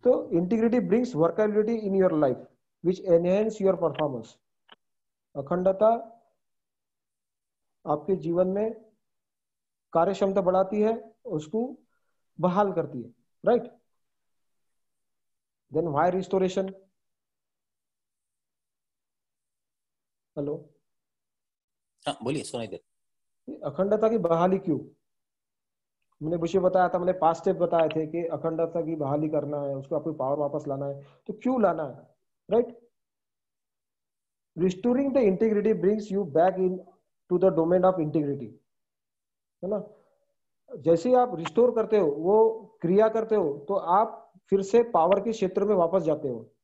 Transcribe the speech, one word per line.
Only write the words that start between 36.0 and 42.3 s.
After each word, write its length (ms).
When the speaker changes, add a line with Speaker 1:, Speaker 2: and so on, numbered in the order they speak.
Speaker 1:
you 120
back 220
in 120
to 60
the 120
domain 320
of 120
integrity, 540
है 80
ना? 200
जैसे 320
ही 60
आप 200
restore 400
करते 240
हो, 80
वो 440